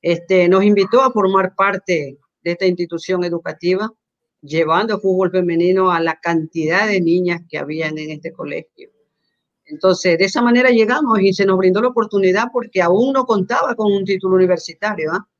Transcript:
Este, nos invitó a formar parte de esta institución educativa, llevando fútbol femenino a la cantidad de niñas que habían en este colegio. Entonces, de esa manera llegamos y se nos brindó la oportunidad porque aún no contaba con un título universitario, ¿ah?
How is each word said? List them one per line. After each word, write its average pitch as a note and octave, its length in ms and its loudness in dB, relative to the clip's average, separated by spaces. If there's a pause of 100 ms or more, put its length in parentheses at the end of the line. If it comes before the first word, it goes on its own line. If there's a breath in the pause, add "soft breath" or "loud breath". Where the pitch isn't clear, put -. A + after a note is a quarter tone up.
Este, E3+ 460 2
nos F#3+ 160 4
invitó G#3 380 4
a C4 100 2
formar F#3+ 440 0
parte F3+ 600 -2 (240)
de E3+ 100 -4
esta F3 140 -4
institución F3 600 -2
educativa, E3+ 680 -4 (500)
llevando E3 600 -2
fútbol F#3 300 0
femenino F3+ 600 2
a E3 80 0
la E3 200 -2
cantidad E3 680 -2
de G3 140 0
niñas F3 480 0
que D#3 80 -10
habían D#3 400 -6
en D#3 140 -8
este D#3 200 -12
colegio. D#3 580 -14 (760)
Entonces, F3+ 540 0
de F#3+ 80 2
esa A#3 160 -2
manera B3 300 4
llegamos A3+ 500 2
y F#3+ 100 4
se G3 140 0
nos F#3+ 120 2
brindó F#3 240 2
la B3 80 0
oportunidad G#3 600 0
porque A#3 300 -4
aún G#3+ 320 2
no C4 120 0
contaba A#3+ 500 -2
con G#3 180 0
un G3 100 -2
título F#3 320 -2
universitario, F3+ 760 -2
¿ah? G3 120 -6 (140)